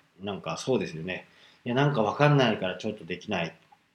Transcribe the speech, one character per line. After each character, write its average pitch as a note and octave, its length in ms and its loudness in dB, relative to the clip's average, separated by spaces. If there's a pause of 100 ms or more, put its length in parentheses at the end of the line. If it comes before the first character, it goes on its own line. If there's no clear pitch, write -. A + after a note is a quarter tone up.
(200)
な G2 140 -8
ん F2 80 -10
か D#2+ 160 -6
そ B2+ 200 0
う - 20 2
で F2 80 -4
す D#2 100 -10
よ D#2+ 60 -8
ね。 F2+ 240 -8 (360)
「い B2+ 60 -8
や、 A#2+ 60 0
な C#3 100 4
ん D3 80 2
か A2+ 80 0
わ G2+ 140 0
か D3 120 6
ん D3 100 6
な B2 140 6
い G#2 60 0
か F#2+ 100 -4
ら F2+ 100 -4
ち - 100 -6
ょ G#2 40 -4
っ - 40 -6
と D#2+ 100 -16
で F2 120 -6
き - 140 -8
な F2+ 120 0
い。」 D#2+ 120 -8 (400)